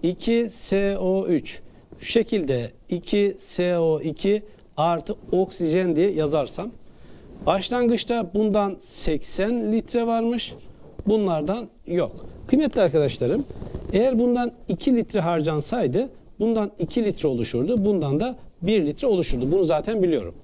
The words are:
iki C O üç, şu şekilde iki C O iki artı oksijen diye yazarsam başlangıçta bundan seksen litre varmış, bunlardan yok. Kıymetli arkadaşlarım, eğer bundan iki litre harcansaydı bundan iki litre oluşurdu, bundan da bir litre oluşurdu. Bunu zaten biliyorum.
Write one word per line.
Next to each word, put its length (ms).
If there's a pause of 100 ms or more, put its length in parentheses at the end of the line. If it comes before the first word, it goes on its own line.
iki 460 (200)
C 300
O 280
üç, 340 (400)
şu 60
şekilde 640 (180)
iki 480 (120)
C 300
O 220
iki 420 (340)
artı 380 (180)
oksijen 640
diye 140
yazarsam 600 (760)
başlangıçta 880
bundan 460
seksen 920
litre 340
varmış, 480 (520)
bunlardan 640 (180)
yok. 400 (200)
Kıymetli 340
arkadaşlarım, 640 (480)
eğer 260
bundan 340 (160)
iki 280
litre 240
harcansaydı 920 (300)
bundan 380
iki 260
litre 240
oluşurdu, 560
bundan 360
da 160 (260)
bir 240
litre 200
oluşurdu. 460
Bunu 120
zaten 380
biliyorum. 420